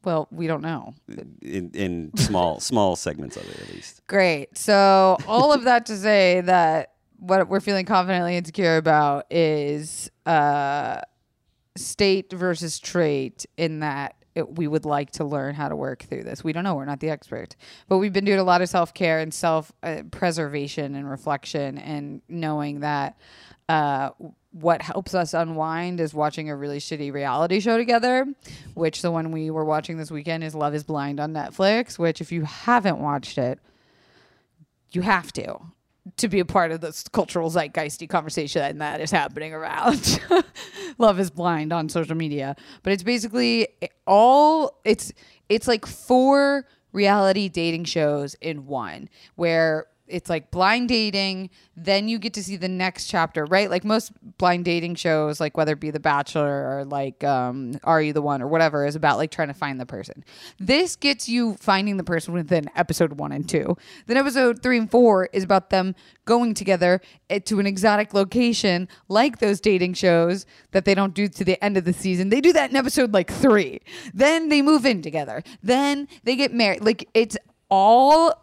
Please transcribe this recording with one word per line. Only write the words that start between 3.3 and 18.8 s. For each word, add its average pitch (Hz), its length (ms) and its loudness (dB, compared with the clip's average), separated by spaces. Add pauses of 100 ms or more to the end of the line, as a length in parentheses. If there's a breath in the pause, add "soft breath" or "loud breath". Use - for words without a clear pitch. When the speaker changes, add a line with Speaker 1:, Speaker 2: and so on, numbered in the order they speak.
Speaker 2:
of 50 140 -14
it, 50 100 -16
at - 140 -16
least. - 320 -20
Speaker 1:
Great. 180 500 0
So 190 640 6 (100)
all 247 260 4
of 262 100 2
that 240 240 4
to 220 100 -8
say 190 440 4
that 170 500 2 (260)
what 185 320 2
we're 196 120 0
feeling 190 260 -2
confidently 180 500 0
insecure 165 400 0
about 151 560 2
is, 151 760 -2 (160)
uh, 143 760 0 (760)
state 190 560 0
versus 175 460 -4
trait, 143 720 -2 (100)
in 156 220 -4
that 143 360 -6 (200)
it, 156 220 -6
we 170 100 -2
would 156 180 -2
like 147 260 -2
to - 140 -8
learn 143 300 -6
how 143 140 -6
to 156 60 -6
work 139 280 -8
through - 200 -10
this. - 200 -14
We 160 100 -4
don't 170 100 -6
know. 190 120 -2
We're 135 100 -8
not 143 140 -8
the 160 100 -6
experts. - 460 -10 (320 loud breath)
But 190 100 2
we've 196 160 0
been 196 120 0
doing 196 140 4
a 190 40 2
lot 180 180 4
of 180 80 0
self-care 170 500 0